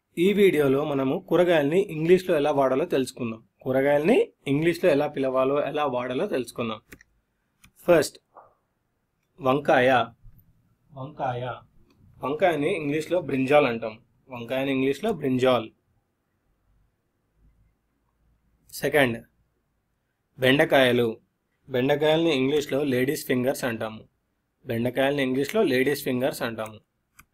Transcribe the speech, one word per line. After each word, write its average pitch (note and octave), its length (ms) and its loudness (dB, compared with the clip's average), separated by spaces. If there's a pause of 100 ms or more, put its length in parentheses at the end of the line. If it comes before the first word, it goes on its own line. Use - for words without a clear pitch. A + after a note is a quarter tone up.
(180)
ఈ F#3 160 2
వీడియోలో D3 520 4
మనము C3+ 340 -2
కూరగాయల్ని E3 600 2
ఇంగ్లీష్లో E3+ 540 2
ఎలా D3 160 0
వాడాలో C3+ 340 2
తెలుసుకుందాం. B2+ 580 -4 (180)
కూరగాయల్ని D3 680 2 (160)
ఇంగ్లీష్లో E3 420 2
ఎలా C#3+ 180 2
పిలవాలో, C3+ 580 0
ఎలా D3 200 -4
వాడాలో B2+ 420 -4
తెలుసుకుందాం. A#2+ 540 -6 (1040)
ఫస్ట్, E3 320 2 (1200)
వంకాయ. C3 640 2 (840)
వంకాయ. C3 640 -8 (720)
వంకాయని D#3 520 -2
ఇంగ్లీష్లో D#3 460 -4
బ్రింజాల్ C#3 440 2
అంటాం. A2+ 340 -6 (300)
వంకాయని B2+ 420 -6
ఇంగ్లీష్లో C3+ 420 -2
బ్రింజాల్. B2+ 560 0 (3000)
సెకండ్, C#3 500 0 (1160)
బెండకాయలు. B2+ 760 4 (520)
బెండకాయల్ని D3 680 2
ఇంగ్లీష్లో C#3 480 0
లేడీస్ C3+ 440 -2
ఫింగర్స్ C3 360 -2
అంటాము. A2 480 -8 (540)
బెండకాయల్ని C3 580 -2
ఇంగ్లీష్లో C3+ 400 -2
లేడీస్ C#3 400 0
ఫింగర్స్ C3 380 -4
అంటాము. A2 380 -8 (540)